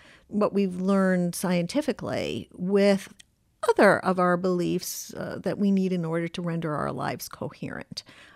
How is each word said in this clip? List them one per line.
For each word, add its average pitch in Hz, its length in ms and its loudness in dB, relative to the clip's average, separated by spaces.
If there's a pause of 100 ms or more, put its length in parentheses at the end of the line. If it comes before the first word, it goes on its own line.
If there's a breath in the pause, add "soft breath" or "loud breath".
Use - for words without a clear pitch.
(280 soft breath)
what 208 260 0
we've 190 260 0
learned 185 540 2
scientifically 175 1200 -2
with 196 580 2 (580)
other 214 300 8
of 185 200 0
our 180 180 4
beliefs, 180 760 -2
uh, - 280 -8
that - 160 -4
we 202 140 2
need 190 200 2
in 175 140 -2
order 165 220 -2
to 170 140 -8
render 165 340 -4
our 139 160 -2
lives 139 380 -6
coherent. - 720 -12 (320 loud breath)